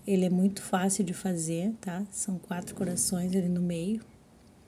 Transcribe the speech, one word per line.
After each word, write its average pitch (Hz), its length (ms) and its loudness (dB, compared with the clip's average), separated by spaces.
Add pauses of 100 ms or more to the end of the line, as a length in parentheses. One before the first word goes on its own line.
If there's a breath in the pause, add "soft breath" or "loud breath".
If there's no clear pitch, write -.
Ele 190 180 4
é 180 60 2
muito 190 320 4
fácil 190 420 2
de 175 80 0
fazer, 170 680 -2
tá? 180 280 -4
São - 280 -4
quatro - 360 -8
corações 180 640 0
ali 180 140 2
no 175 100 0
meio. 175 400 -2 (680)